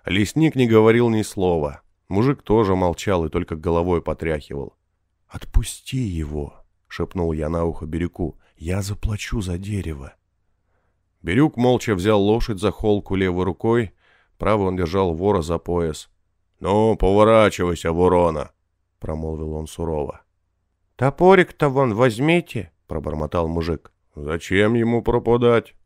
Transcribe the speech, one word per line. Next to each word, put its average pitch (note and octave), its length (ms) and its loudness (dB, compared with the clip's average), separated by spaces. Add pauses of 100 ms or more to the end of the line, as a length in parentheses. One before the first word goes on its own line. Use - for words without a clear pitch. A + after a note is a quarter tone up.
Лесник G#2+ 500 0
не B2+ 100 4
говорил A2+ 440 6
ни A2 100 0
слова. E2+ 640 -2 (260)
Мужик A#2 340 0
тоже G2+ 340 2
молчал F2+ 500 0
и - 20 -8
только F2 280 -6
головой E2+ 440 0
потряхивал. D2+ 720 -6 (540)
«Отпусти - 680 -4
его», D2+ 680 -6 (220)
шепнул E2+ 460 -4
я D#2 180 -4
на E2+ 160 -2
ухо D#2+ 180 -6
Бирюку. E2 540 -6 (180)
«Я F2 240 -6
заплачу G#2 600 -6
за F2+ 160 -6
дерево». E2 560 -8 (1040)
Бирюк A#2 380 0
молча A#2+ 360 2
взял G2+ 280 2
лошадь G#2+ 360 0
за F#2+ 120 0
холку G#2 460 -2
левой F#2 280 0
рукой, A2 480 -2 (460)
правой G2 300 0
он F#2 80 -2
держал F2+ 360 0
вора F#2 300 0
за E2 160 -4
пояс. E2+ 500 -4 (520)
«Ну, G#2 360 2
поворачивайся, G2 960 4
ворона», F2 600 2 (460)
промолвил D#2+ 540 -8
он D#2 140 -8
сурово. D#2+ 560 -6 (760)
«Топорик-то E3+ 720 4
вон C3 260 2
возьмите», B2 800 0 (160)
пробормотал D#2 580 -4
мужик. E2 460 -6 (240)
«Зачем E2+ 580 0
ему A#2 280 0
пропадать?» A#2 840 2